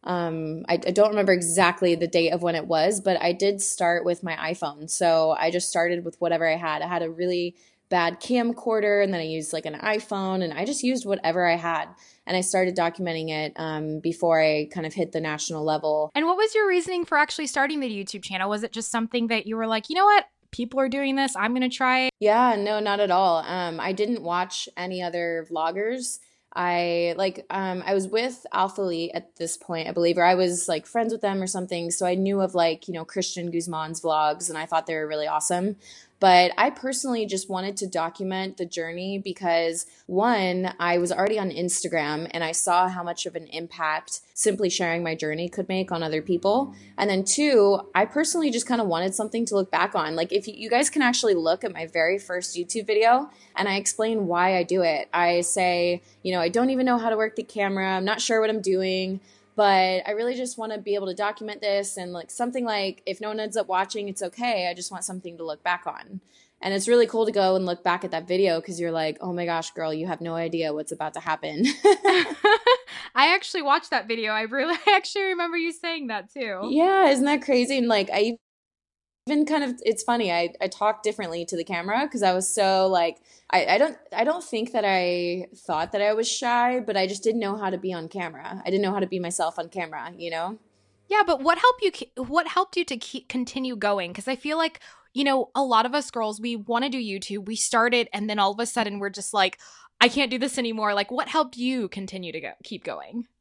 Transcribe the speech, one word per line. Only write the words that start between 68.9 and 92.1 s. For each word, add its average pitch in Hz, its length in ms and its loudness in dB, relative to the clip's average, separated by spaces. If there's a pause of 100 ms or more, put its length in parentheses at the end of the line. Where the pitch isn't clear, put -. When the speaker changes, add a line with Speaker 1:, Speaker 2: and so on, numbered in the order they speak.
Speaker 1:
like, 160 300 -2
"Oh 180 120 -6
my 175 120 -4
gosh, 165 260 -2
girl, 160 220 -4
you 160 140 -4
have 170 140 -6
no 165 140 -6
idea 165 380 -2
what's 151 200 -8
about 151 220 -8
to 165 40 -8
happen." 156 460 -2
<laughs> 294 100 0 (320)
Speaker 2:
<laughs> 415 1080 2
I 285 180 6
actually 370 280 -2
watched 285 300 2
that 220 160 -2
video. 226 240 -2
I 214 120 0
really, 277 380 0
<laughs> - 60 2
I 403 80 8
actually 403 300 0
remember 339 320 -2
you 339 140 -2
saying 330 360 -8
that 208 260 -8
too. 214 280 -6
Speaker 1:
Yeah, 339 480 4
isn't 277 160 4
that 294 160 2
crazy? 262 360 2
And, 240 100 2
like, 202 240 2
I 220 260 0 (920)
even 294 180 4
kind 302 180 0
of, 247 220 -4
it's 220 180 0
funny, 233 280 0
I, 170 300 0
I 185 60 -2
talked 214 360 -2
differently 175 420 -4
to 170 120 -6
the 165 60 -4
camera 202 460 -2
'cause 233 140 -2
I 185 100 6
was 185 200 0
so, 190 340 4
like, 170 320 2 (320)
I, 170 140 4 (100)
I - 40 4
don't, 285 180 2 (180)
I 214 100 0
don't 330 180 -2
think 233 300 -4
that 214 120 0
I 180 720 0
thought 165 380 -4
that 202 80 0
I 208 120 2
was 226 140 0
shy, 247 540 0
but 202 160 -2
I 190 100 2
just 196 160 -6
didn't 226 180 2
know 202 160 -2
how 202 120 -2
to 196 80 -4
be 185 160 -4
on 165 160 -8
camera. 175 560 -8
I 180 60 -2
didn't 196 120 2
know 190 100 0
how 202 80 0
to 185 60 0
be 185 120 -4
myself 170 400 -2
on 165 100 -6
camera, 165 480 -8
you 165 140 -8
know? 175 280 -6 (500)
Speaker 2:
Yeah, 415 160 4
but 302 160 2
what 330 160 4
helped 508 260 4
you 381 80 2
ke-, - 200 -14 (180)